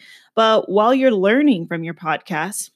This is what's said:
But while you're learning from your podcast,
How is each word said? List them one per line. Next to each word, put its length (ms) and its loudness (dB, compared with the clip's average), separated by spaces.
But 340 2
while 240 2
you're 160 2
learning 560 2
from 180 -8
your 120 -10
podcast, 800 -6